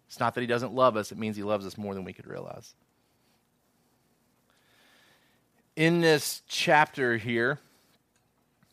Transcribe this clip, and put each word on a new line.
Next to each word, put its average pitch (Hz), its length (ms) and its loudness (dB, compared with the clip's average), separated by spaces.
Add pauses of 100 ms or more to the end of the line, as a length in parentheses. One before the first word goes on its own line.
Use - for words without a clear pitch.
it's - 140 -12
not 117 140 0
that 123 60 -4
he 123 60 -2
doesn't 117 260 -2
love 127 240 4
us, 104 140 -4
it 107 80 -14
means 107 180 -4
he 104 60 -8
loves 101 240 -2
us 90 100 -12
more 101 180 -8
than 95 100 -10
we 90 80 -14
could - 140 -20
realize. - 480 -14 (3000)
In 165 240 4
this 156 460 2
chapter 147 680 2
here, 120 420 -2 (1160)